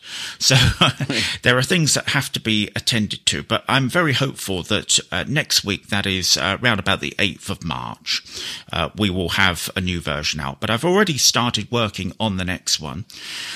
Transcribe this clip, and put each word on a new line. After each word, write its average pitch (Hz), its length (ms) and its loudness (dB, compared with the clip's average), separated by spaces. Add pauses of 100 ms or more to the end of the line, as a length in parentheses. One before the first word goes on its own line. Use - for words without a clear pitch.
(380)
So - 160 4 (460)
<laughs> 127 420 -2
there 127 160 6
are 127 60 2
things 160 320 4
that - 140 -2
have 135 240 -2
to - 60 -2
be 107 360 0
attended - 500 -2
to, 71 160 2
but - 260 -2
I'm 127 220 2
very 160 240 2
hopeful 98 480 -2
that, - 380 0 (120)
uh, 87 160 -2
next 139 380 0
week, 98 220 -4
that 101 180 -2
is, 92 320 2
uh, 85 240 0
round 113 180 2
about 92 220 0
the 73 160 -6
eighth - 320 -4
of 90 140 -8
March, 62 580 -6 (500)
uh, 80 240 -2
we 101 140 2
will 87 200 -2
have 92 460 2
a 95 60 0
new 90 180 -2
version 78 400 -4
out. 67 220 -6
But 110 80 -4
I've 117 160 -2
already 180 320 2
started 120 540 2
working 101 480 -2
on 104 180 0
the 92 80 -2
next - 340 -2
one. 76 260 -8 (500)